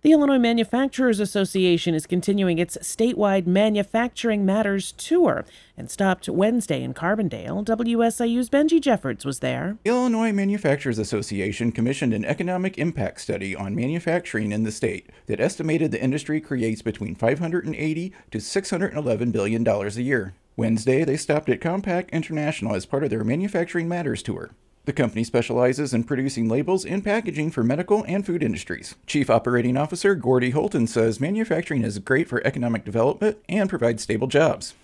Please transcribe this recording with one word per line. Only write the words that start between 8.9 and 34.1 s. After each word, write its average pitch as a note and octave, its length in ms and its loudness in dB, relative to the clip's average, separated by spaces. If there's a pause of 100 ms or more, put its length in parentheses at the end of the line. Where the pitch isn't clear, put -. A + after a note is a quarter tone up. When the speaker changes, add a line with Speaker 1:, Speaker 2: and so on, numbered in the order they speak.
Speaker 1:
was C#3 140 -4
there. C3+ 460 -4
Speaker 2:
Illinois A3+ 480 2
Manufacturers F3 680 0
Association G2+ 720 -2
commissioned A#2+ 420 0
an G#2+ 120 0
economic F3+ 540 -2
impact C#3+ 420 -4
study F#2+ 340 -6
on G2 220 -6
manufacturing D#3 760 -2
in G#2+ 140 -2
the G#2+ 80 -2
state G2 360 -4 (180)
that - 120 -4
estimated D#3+ 540 -2
the - 100 -4
industry C#3+ 380 -2
creates A2+ 420 -4
between G#2 320 -6
five A#2+ 240 0
hundred E3+ 260 -2
and D#3 120 -6
eighty E3 360 -4 (200)
to G#2+ 80 -4
six - 300 -4
hundred F#3 240 -2
and D3 40 -4
eleven A#2+ 320 0
billion A2 320 0
dollars G#2 340 0
a B2 60 -4
year. A#2+ 320 -2 (220)
Wednesday, A#2 480 2
they D3 120 0
stopped D3+ 320 -2
at B2 120 0
Compaq F3+ 500 -2
International D3+ 640 -4
as F#2 120 -4
part C#3 180 -2
of - 60 -2
their A2 120 -2
Manufacturing E3+ 680 -2
Matters E3 360 -4
tour. E2+ 260 -6 (340)
The - 80 -2
company A2+ 300 0
specializes B2+ 720 0
in A#2 80 2
producing C3 460 -2
labels E3+ 360 0
and G3 200 -4
packaging F3+ 480 -2
for B2+ 100 -2
medical F3 460 2
and G3 180 -2
food E3+ 160 -2
industries. F2+ 540 -6 (100)
Chief C#3 240 0
Operating B2 460 2
Officer F3 400 0
Gordy B2+ 340 2
Holton C3+ 380 0
says A2+ 320 0
manufacturing E3 640 -2
is G#2 160 -4
great C3+ 280 0
for - 160 -4
economic A#2+ 400 -2
development B2+ 540 0 (100)
and F#3+ 220 0
provides A#2 320 0
stable A#2 240 -2